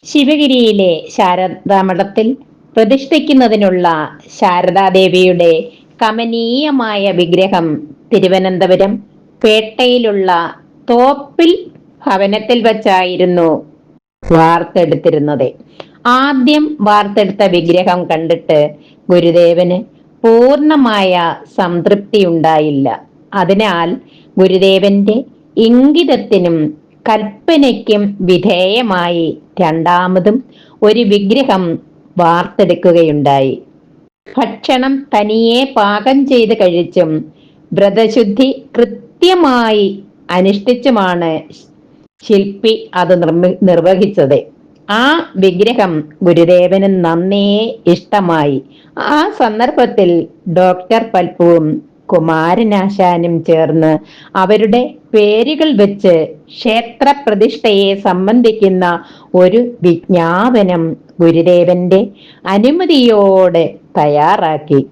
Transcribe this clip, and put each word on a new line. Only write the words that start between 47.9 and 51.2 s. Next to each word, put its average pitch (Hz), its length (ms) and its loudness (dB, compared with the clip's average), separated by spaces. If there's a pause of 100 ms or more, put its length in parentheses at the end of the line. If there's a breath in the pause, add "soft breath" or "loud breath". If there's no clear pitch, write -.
ആ 302 400 -2
സന്ദർഭത്തിൽ 220 920 0 (300)
ഡോക്ടർ 185 560 0
പൽപ്പുവും 170 680 0 (240)